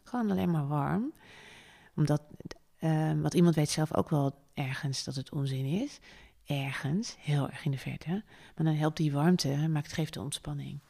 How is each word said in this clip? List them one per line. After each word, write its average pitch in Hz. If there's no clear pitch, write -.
gewoon 233
alleen 185
maar 147
warm, 151
omdat 151
ehm, 156
want 151
iemand 175
weet 151
zelf -
ook -
wel 139
ergens 135
dat 127
het 131
onzin 135
is. 196
Ergens, 139
heel 143
erg -
in 147
de 135
verte. 135
Maar 156
dan 156
helpt 156
die 151
warmte, 147
maakt, 151
geeft 156
de -
ontspanning. 143